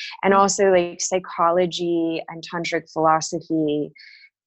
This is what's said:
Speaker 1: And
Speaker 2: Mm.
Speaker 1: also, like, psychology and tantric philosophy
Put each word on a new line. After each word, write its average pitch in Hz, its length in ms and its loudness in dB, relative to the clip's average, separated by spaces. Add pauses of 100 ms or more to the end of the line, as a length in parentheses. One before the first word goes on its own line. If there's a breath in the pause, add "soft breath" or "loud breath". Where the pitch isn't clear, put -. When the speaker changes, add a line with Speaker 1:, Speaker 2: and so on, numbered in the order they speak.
(220 loud breath)
Speaker 1:
And 196 120 4
Speaker 2:
Mm. 196 40 6
Speaker 1:
also, 196 320 4
like, 175 300 2
psychology 170 1300 0
and 165 140 -14
tantric 165 500 -6
philosophy 160 1000 0 (540 loud breath)